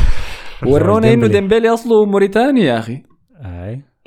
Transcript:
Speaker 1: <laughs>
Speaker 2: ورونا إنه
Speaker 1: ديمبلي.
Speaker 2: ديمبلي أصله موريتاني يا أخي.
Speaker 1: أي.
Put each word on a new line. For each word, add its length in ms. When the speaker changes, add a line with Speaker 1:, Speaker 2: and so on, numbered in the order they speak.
Speaker 1:
<laughs> 380
Speaker 2:
ورونا 460
إنه 140
Speaker 1:
ديمبلي. 0
Speaker 2:
ديمبلي 420
أصله 360
موريتاني 560
يا 180
أخي. 240
Speaker 1:
أي. 360